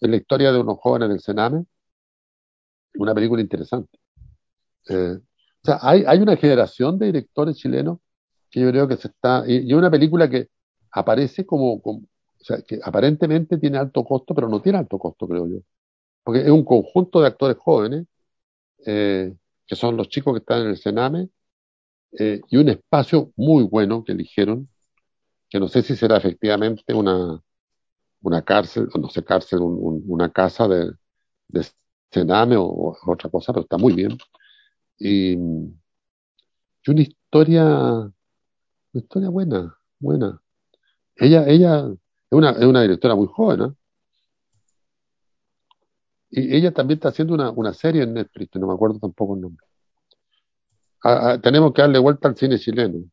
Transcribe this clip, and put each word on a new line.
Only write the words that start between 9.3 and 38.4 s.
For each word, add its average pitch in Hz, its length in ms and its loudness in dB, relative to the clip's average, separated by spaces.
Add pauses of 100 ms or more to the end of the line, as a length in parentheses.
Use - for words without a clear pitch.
y, 123 240 0
y - 40 2
una 175 160 4
película 156 380 2
que 127 200 -4 (420)
aparece 127 560 -2
como, 127 340 -2
como, 110 200 -10
o - 440 -20
sea, 110 180 -6
que 110 200 -12
aparentemente 156 760 0
tiene 139 200 -2
alto 135 260 -4
costo, 135 300 -4
pero 120 140 -2
no 107 120 -2
tiene 196 180 0
alto 101 200 -6
costo, 87 280 -12
creo 87 220 -6
yo. 92 100 -8 (640)
Porque 120 200 -2
es 147 80 2
un 151 140 6
conjunto 170 560 2
de 143 80 4
actores 127 280 -2
jóvenes, 135 500 -2 (800)
eh, 98 480 -2 (320)
que - 100 -10
son 120 200 -2
los 107 120 -4
chicos 139 260 -4
que 110 60 -6
están 117 220 -4
en 110 60 -4
el 98 80 -4
Sename, 135 540 -4 (880)
eh, 104 320 -4
y 123 80 2
un 147 100 4
espacio 143 680 -2
muy 139 280 2
bueno 107 400 -2
que - 80 -8
eligieron, 104 560 -4 (800)
que 101 100 -4
no 95 100 -2
sé 127 120 0
si 120 160 -2
será 110 220 2
efectivamente 104 720 -4
una, 92 480 -2 (800)
una 85 220 -4
cárcel, 104 500 -2
o - 60 -4
no 73 100 -6
sé, - 160 -10
cárcel, - 360 -2
un, 87 200 -4
un, 80 260 -6
una 87 240 -2
casa 95 380 0
de, 85 240 -2 (560)
de 82 180 -4 (440)
Sename 104 480 2
o, 95 60 0
o 85 320 -6 (100)
otra 87 240 -6
cosa, - 240 -6
pero 85 80 -4
está 85 160 -6
muy 101 160 4
bien. 104 240 -4 (800)
Y, 98 380 0
y - 1500 -12
una 156 100 4
historia, 156 640 2
una 123 480 0 (800)